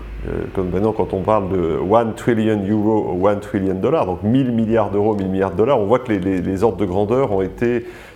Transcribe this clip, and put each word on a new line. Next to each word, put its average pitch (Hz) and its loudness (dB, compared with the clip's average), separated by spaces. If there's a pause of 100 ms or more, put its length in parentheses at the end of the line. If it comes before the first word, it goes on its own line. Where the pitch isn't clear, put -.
(280)
Euh, 82 -6 (100)
comme 92 -2
maintenant, 101 0
quand 92 -2
on 95 -2
parle 101 2
de 82 0
one 107 2
trillion 110 0
euro 107 0
ou 90 0
one 101 2
trillion 95 -2
dollars, 120 0
donc 90 -4
mille 123 2
milliards 110 2
d'euros, 104 2
mille 95 -2
milliards 95 0
de 87 -6
dollars, 117 2
on 101 0
voit 120 4
que 110 -2
les, 98 2
les, 95 0
les 90 -2
ordres 107 2
de 104 0
grandeur 104 0
ont 95 0
été 120 -2 (300)